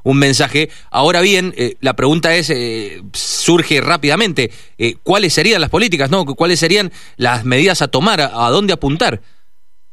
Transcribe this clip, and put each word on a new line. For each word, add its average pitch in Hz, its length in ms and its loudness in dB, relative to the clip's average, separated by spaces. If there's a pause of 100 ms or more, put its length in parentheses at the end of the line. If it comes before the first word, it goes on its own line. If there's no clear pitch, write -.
un 135 140 2
mensaje. 139 520 2 (220)
Ahora 165 280 2
bien, 185 380 2
eh, 117 240 -2
la 131 120 0
pregunta 160 420 2
es, 160 160 0
eh, 113 500 -6 (100)
surge - 680 2
rápidamente, 147 680 0 (280)
eh, 113 160 0 (100)
¿cuáles 180 300 2
serían 185 260 2
las 139 100 0
políticas, 170 400 0
no? 185 140 0
¿Cuáles 165 380 0
serían 185 320 2 (240)
las 120 260 0
medidas 139 380 2
a 147 80 0
tomar? 165 320 2
¿A, 120 260 0
a - 20 2
dónde 190 220 2
apuntar? 151 480 0 (720)